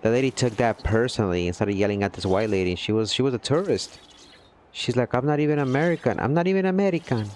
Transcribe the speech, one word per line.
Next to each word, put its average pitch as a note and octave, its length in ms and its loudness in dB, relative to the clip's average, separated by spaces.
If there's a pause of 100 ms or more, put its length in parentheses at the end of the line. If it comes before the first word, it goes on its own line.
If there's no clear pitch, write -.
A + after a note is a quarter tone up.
The A2 80 2
lady B2+ 200 2
took A#2+ 260 -2
that A2+ 260 0
personally G2+ 640 0
and F2 80 -2
started G2+ 200 0
yelling G2+ 280 0
at G2 120 -2
this - 100 -12
white G2+ 240 2
lady. F#2 260 0
She - 160 -6
was, G#2+ 220 0
she - 100 -2
was C3 120 0
a A#2 40 -2
tourist. D#3 520 -2 (800)
She's - 240 -4
like, B2 180 0
I'm B2+ 120 2
not D3 140 0
even D3+ 180 2
American. C#3+ 600 0
I'm B2 140 0
not E3+ 140 2
even F#3+ 180 0
American. F3+ 720 0